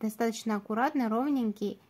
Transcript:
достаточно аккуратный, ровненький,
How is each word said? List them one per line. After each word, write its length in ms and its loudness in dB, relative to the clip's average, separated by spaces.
достаточно 560 0
аккуратный, 520 0
ровненький, 800 0